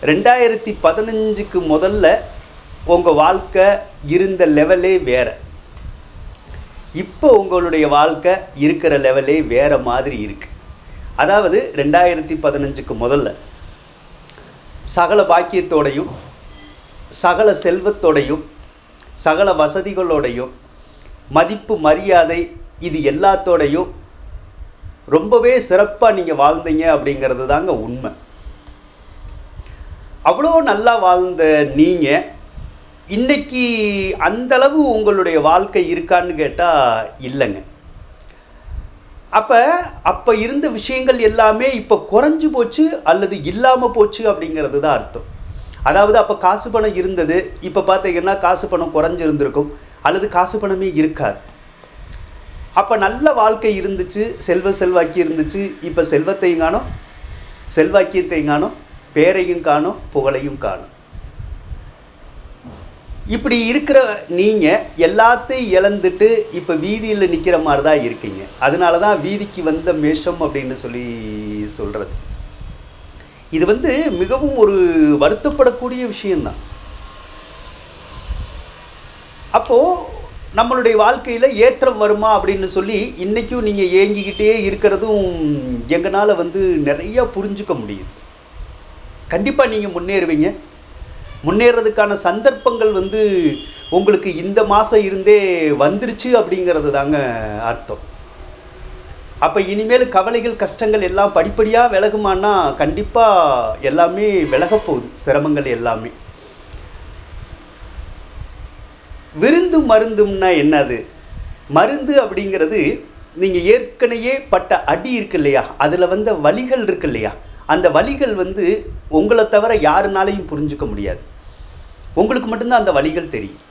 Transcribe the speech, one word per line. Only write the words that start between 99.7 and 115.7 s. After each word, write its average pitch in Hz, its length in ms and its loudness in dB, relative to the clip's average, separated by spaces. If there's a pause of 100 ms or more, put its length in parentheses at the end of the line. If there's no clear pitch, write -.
இனிமேல் 220 300 2 (120)
கவலைகள், 233 480 0
கஷ்டங்கள் 214 440 -2
எல்லாம் 196 280 0
படிப்படியா 214 480 2 (100)
விலகுமான்னா 208 580 0 (280)
கண்டிப்பா 156 460 2 (640)
எல்லாமே 170 380 2 (260)
விலகப் 175 340 2
போகுது, 131 200 -4 (140)
சிரமங்கள் 143 540 0
எல்லாமே. 117 360 -4 (3250)
விருந்து 330 360 4 (120)
மருந்தும்னா 208 580 4 (140)
என்னது? 139 340 2 (800)
மருந்து 269 460 2
அப்படிங்கிறது 196 580 -2 (640)
நீங்க 180 180 0 (140)
ஏற்கனவே 240 600 -2 (160)
பட்ட 185 300 0 (140)
அடி 247 240 -6
இருக்கு 185 220 -4
இல்லையா, 139 220 2 (140)